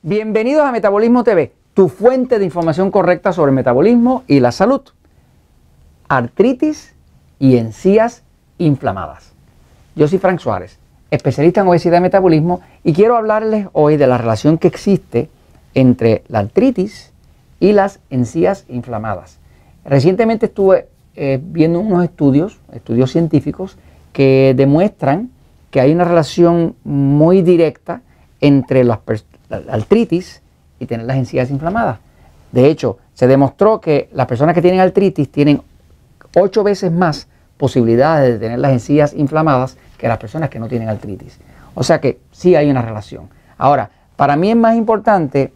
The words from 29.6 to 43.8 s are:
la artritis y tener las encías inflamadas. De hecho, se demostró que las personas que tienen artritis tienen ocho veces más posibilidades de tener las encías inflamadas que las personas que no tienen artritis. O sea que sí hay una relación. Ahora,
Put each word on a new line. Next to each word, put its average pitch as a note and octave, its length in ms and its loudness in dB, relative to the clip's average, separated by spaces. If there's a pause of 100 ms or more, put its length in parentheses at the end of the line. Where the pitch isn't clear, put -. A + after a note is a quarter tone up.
la - 140 -12
artritis F3+ 680 -2 (380)
y B2 60 -12
tener A2+ 200 -10
las C3 100 -4
encías B2+ 340 -4
inflamadas. D#3+ 500 -4 (500)
De B2+ 160 2
hecho, C#3+ 320 -2 (160)
se B2+ 140 0
demostró C#3+ 520 2
que D3 320 -2
las B2 140 -4
personas D3 300 -2
que F3 40 0
tienen F#3 200 2
artritis F#3 500 0
tienen C#3+ 320 0 (720)
ocho G3 300 2
veces F#3+ 260 -2
más E3+ 380 -2 (280)
posibilidades B2+ 800 0
de G#2+ 60 -6
tener A2+ 180 -6
las C#3 140 0
encías C#3+ 420 0
inflamadas D3 640 -2 (180)
que - 120 -6
las A2 100 -2
personas D#3 320 -10
que - 80 -14
no A2+ 80 -10
tienen A2+ 220 -8
artritis. G2+ 500 -12 (360)
O C3 100 -6
sea D#3+ 160 0
que - 180 -4 (140)
sí F3 240 0
hay D3 120 2
una C3 140 -2
relación. G#2+ 460 -12 (280)
Ahora, C3 320 0 (280)